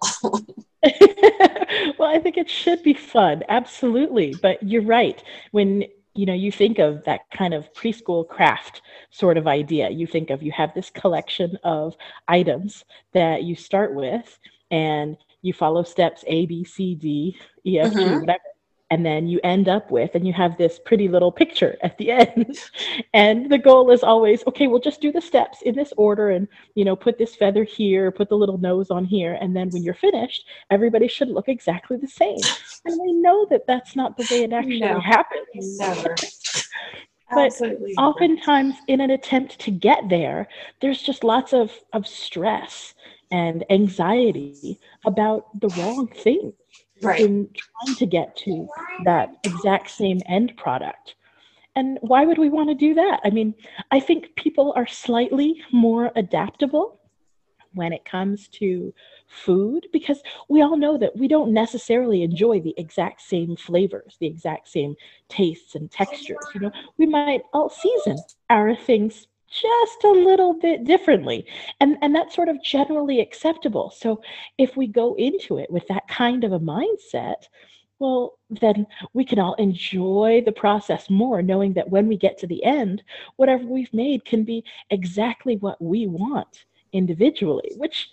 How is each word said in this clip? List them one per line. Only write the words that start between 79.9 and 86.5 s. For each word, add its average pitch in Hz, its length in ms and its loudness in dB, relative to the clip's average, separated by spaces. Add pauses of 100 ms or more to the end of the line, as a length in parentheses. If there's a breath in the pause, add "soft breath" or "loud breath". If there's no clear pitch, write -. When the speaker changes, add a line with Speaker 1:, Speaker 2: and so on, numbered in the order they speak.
Speaker 2:
the 220 80 0
process 208 560 -2
more, 202 340 0
knowing 190 320 0
that 180 160 -4
when 196 180 2
we 220 80 -2
get 190 220 -2
to - 80 -10
the 170 180 -8
end, 226 380 0 (340 loud breath)
whatever 262 280 2
we've 254 300 -6
made 254 300 -2
can 226 200 -2
be 226 200 -8 (260 loud breath)
exactly 208 640 -4
what 196 240 -8
we 196 260 -4
want 196 580 -8 (280)